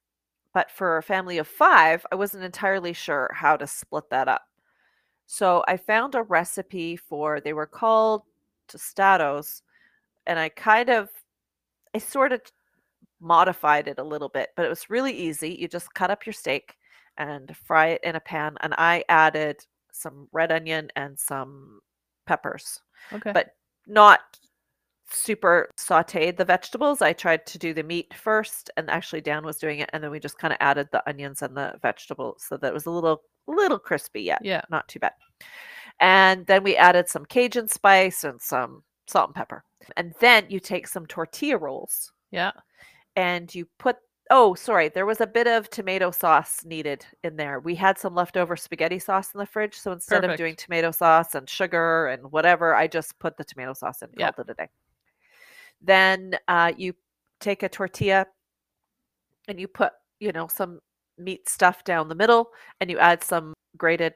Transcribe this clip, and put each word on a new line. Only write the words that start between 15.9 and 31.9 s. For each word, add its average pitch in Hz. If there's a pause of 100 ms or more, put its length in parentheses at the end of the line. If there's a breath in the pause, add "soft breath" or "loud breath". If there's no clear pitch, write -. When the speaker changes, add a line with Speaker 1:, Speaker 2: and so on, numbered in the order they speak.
Speaker 1:
cut 185
up 208
your 220
steak - (400 soft breath)
and 143
fry 160
it -
in 165
a 160
pan, 151
and 156
I 170
added 156 (280)
some 143
red 165
onion 160
and 143
some 135 (440)
peppers, - (320 loud breath)
Speaker 2:
Okay. 214
Speaker 1:
but - (320)
not 208 (760)
super 175
sauteed 170
the 190
vegetables. 247
I 160
tried 160
to -
do 165
the 156
meat 165
first, -
and 160
actually 160
Dan 151
was 156
doing 151
it, 147
and 151
then 151
we 151
just -
kinda 156
added 143
the -
onions 139
and 131
the 139
vegetables, -